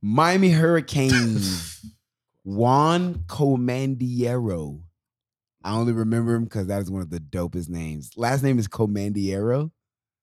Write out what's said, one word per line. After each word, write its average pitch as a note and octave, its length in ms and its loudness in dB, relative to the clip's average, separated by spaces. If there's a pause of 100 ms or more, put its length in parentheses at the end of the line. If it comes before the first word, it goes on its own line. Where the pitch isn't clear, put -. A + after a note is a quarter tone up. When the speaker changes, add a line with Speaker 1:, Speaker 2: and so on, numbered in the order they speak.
Speaker 1:
Miami E3+ 480 4
Hurricanes. B2+ 1300 2 (280)
Speaker 2:
<laughs> - 320 -20
Speaker 1:
Juan C#3 840 2
Comandiero. B2 1500 -2 (840)
I G2 120 -4
only A#2+ 160 2
remember A#2 420 0
him A#2 140 0
'cause G2 180 -4
that G2 160 -2
is F#2 80 -6
one F#2+ 120 -6
of E2 80 -8
the E2 100 -8
dopest E2+ 480 -6
names. D#2+ 480 -8
Last B2 260 0
name C3+ 160 2
is G#2+ 100 0
Comandiero. G#2 1000 -2 (520)